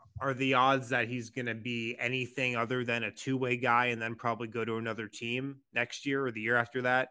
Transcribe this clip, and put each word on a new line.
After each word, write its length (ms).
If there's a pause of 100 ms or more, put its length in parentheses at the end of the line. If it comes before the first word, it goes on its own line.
(200)
are 140
the 220
odds 340
that 180
he's 220
gonna 240
be 460
anything 560
other 280
than 200
a 80
two-way 440
guy 320
and 140
then 140
probably 320
go 180
to 120
another 300
team 500 (160)
next 340
year 180
or 60
the 100
year 160
after 240
that? 300